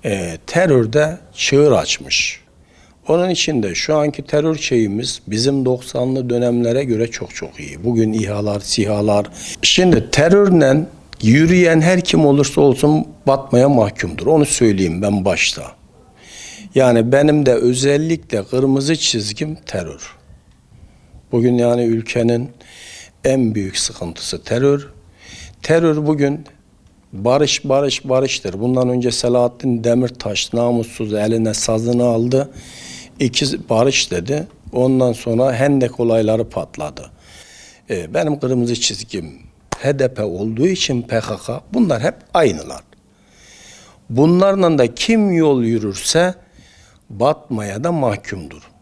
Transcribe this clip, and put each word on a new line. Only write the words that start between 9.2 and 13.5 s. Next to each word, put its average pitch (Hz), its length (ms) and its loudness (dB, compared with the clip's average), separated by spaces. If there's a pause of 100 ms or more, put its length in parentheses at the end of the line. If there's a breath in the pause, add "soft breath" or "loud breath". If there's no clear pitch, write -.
Şimdi 175 500 4
terörle 165 760 4 (360)
yürüyen 165 600 4
her 180 200 2
kim 165 240 2
olursa 143 360 2
olsun 147 460 2 (200)
batmaya 135 420 2